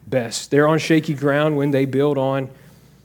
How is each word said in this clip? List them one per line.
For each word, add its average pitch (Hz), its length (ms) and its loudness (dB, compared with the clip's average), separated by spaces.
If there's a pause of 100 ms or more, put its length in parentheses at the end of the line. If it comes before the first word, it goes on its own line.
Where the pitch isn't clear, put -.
best. - 460 -6
They're 147 160 4
on 160 100 4
shaky 156 380 0
ground 143 420 0
when 143 140 0
they 135 140 0
build 135 340 0
on 135 320 -4 (540)